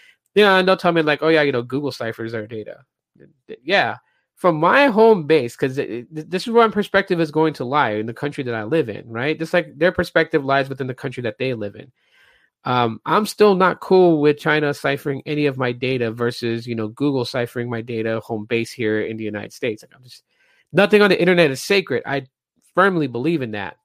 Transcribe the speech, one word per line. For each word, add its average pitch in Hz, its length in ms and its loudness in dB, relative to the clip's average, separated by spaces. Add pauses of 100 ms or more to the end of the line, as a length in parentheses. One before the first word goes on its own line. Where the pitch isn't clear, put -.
(340)
You 202 80 4
know, 190 160 6
and 185 80 2
they'll 190 100 4
tell 175 160 0
me, 165 100 2
like, 147 200 0
"Oh, 156 60 2
yeah, 160 140 4
you 143 100 0
know, 120 100 -2
Google 131 300 -6
ciphers 113 420 -8
our 107 120 -8
data." 110 360 -14 (800)
Yeah. 131 360 0 (360)
From 170 220 0
my 208 300 4
home 214 420 4
base, 127 260 2
'cause 135 240 -4
it, 120 120 -4
it, 151 400 -10
this 180 140 -4
is 233 80 -6
where 226 140 6
my 214 60 0
perspective 190 480 0
is 151 100 0
going 156 240 0
to 139 100 -8
lie, 127 260 0
in 107 160 -4
the 117 80 -10
country 147 280 -8
that 120 120 -6
I 110 100 -6
live 135 240 -2
in, 104 200 -12
right? 131 300 -4
Just 160 140 -8
like 151 260 -2
their 175 140 2
perspective 165 520 0
lies 135 240 0
within 131 200 -8
the 127 60 -8
country 127 280 -10
that 110 160 -6
they 131 160 -2
live 104 220 -10
in. - 160 -20 (720)
Um, 123 400 0
I'm 202 220 2
still 208 280 4
not 180 260 2
cool 175 400 4
with 147 180 4
China 151 340 0
ciphering 139 540 -4
any 147 200 -2
of 127 120 -2
my 127 140 0
data 123 380 -2
versus, 117 560 -4
you 120 80 -6
know, 110 140 -4
Google 135 380 -2
ciphering 120 420 -6
my 117 140 -6
data 113 380 -4
home 107 260 -8
base 113 260 -4
here 107 300 -2
in 110 160 -8
the 113 60 -8
United 104 280 -10
States. 113 300 -8
Like, - 120 -20
I'm 127 80 -20
just, - 220 -20 (480)
nothing 208 300 4
on 202 80 6
the - 100 2
internet 175 300 4
is 131 100 -6
sacred. 175 460 -2
I 131 200 -6 (480)
firmly 180 320 2
believe 131 360 -2
in 113 80 -6
that. 101 340 -8